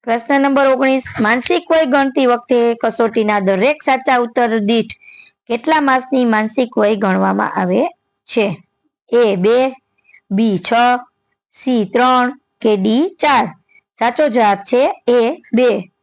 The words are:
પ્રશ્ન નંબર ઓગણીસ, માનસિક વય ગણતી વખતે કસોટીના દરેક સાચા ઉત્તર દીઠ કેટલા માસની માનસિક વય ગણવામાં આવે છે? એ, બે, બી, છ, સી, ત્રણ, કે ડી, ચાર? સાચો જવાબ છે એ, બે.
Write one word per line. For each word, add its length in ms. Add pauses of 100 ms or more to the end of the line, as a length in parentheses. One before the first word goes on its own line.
પ્રશ્ન 380
નંબર 260
ઓગણીસ, 360 (180)
માનસિક 520
વય 120
ગણતી 420
વખતે 480
કસોટીના 640
દરેક 420
સાચા 360
ઉત્તર 400
દીઠ 340 (540)
કેટલા 340
માસની 440
માનસિક 540
વય 180
ગણવામાં 560
આવે 360 (360)
છે? 320 (560)
એ, 240
બે, 400 (540)
બી, 280
છ, 140 (800)
સી, 320
ત્રણ, 460 (300)
કે 160
ડી, 320
ચાર? 380 (520)
સાચો 300
જવાબ 300
છે 500
એ, 340 (100)
બે. 400 (100)